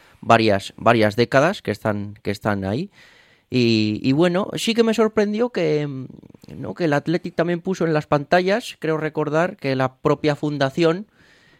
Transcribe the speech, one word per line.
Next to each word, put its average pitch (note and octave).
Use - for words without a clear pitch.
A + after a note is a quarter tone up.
varias, A2
varias G#2+
décadas C3+
que -
están, G#2
que G#2
están G2+
ahí. A#2+
Y, A2
y C3
bueno, F3
sí A3
que A3+
me A3+
sorprendió G#3+
que, D3+
¿no? C#3
que F3
el D3+
Athletic E3
también E3+
puso F#3
en E3
las D3+
pantallas, F#3
creo D#3
recordar, D#3
que C3+
la C3
propia D3
fundación, D3+